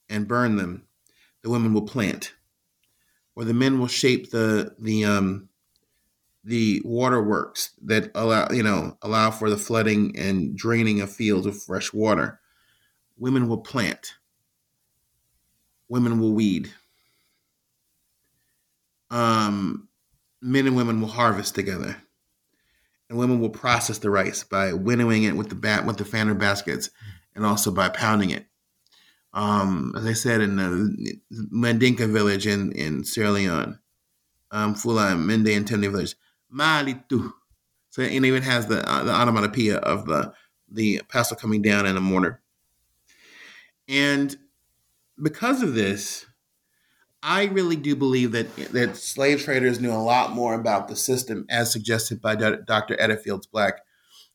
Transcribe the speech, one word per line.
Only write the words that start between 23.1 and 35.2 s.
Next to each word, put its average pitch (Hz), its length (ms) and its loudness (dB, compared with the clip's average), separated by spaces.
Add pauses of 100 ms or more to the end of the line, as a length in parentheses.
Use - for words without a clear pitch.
women 123 220 2
will 113 100 0
process 120 480 -2
the 104 120 -2
rice 98 340 0
by 98 280 -2
winnowing 110 500 2
it 95 140 2
with 101 120 -4
the - 60 -12
ba-, 107 320 0
with 113 100 -2
the 104 80 -6
fanner 107 300 0
baskets, 98 560 -2 (440)
and 107 120 -2
also 104 240 0
by 92 180 2
pounding 104 420 0
it. - 160 -6 (840)
Um, 98 640 0
as 110 100 -4
I 113 80 0
said, 113 260 0
in 101 160 0
the 95 600 -2 (340)
Mandinka 117 580 2
village 104 360 2
in, 101 260 0
in 76 320 -4
Sierra 104 260 -2
Leone, 95 480 -2 (720)
um, 107 240 -2
Fula 107 380 2
and 85 140 0